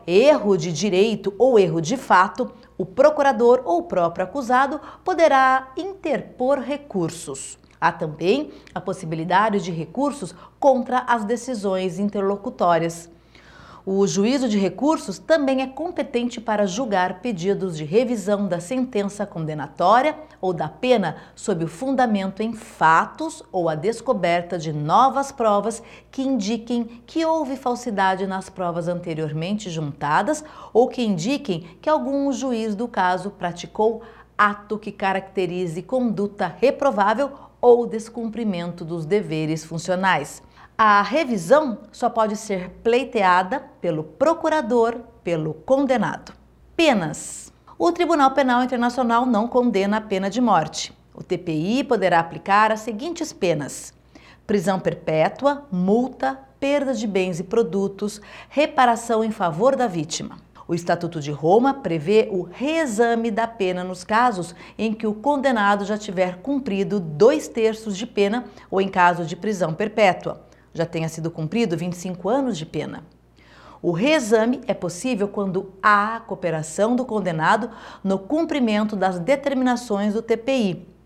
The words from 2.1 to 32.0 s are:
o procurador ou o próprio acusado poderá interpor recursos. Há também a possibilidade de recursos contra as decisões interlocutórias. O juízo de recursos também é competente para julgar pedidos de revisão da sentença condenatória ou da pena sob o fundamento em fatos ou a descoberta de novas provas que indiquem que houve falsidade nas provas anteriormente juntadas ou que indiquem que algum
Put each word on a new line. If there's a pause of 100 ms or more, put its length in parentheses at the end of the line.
o
procurador
ou
o
próprio
acusado (240)
poderá
interpor
recursos. (240)
Há
também (220)
a
possibilidade
de
recursos (240)
contra
as
decisões
interlocutórias. (720)
O
juízo
de
recursos
também
é
competente
para
julgar
pedidos
de
revisão
da
sentença
condenatória (240)
ou
da
pena (180)
sob
o
fundamento
em
fatos
ou
a
descoberta
de
novas
provas (260)
que
indiquem
que
houve
falsidade
nas
provas
anteriormente
juntadas (300)
ou
que
indiquem
que
algum